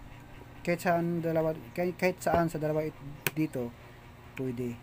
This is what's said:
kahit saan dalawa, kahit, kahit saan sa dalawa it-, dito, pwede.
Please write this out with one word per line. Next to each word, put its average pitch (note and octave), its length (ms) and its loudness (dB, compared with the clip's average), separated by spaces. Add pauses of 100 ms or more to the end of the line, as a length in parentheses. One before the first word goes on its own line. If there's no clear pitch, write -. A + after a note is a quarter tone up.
(680)
kahit E3+ 160 2
saan E3+ 400 4
dalawa, D#3+ 320 2 (160)
kahit, F3+ 240 0
kahit F3+ 240 4
saan E3 320 4
sa D#3 80 -2
dalawa D#3 240 2
it-, D#3 140 -4 (340)
dito, C3+ 400 0 (640)
pwede. B2 480 -2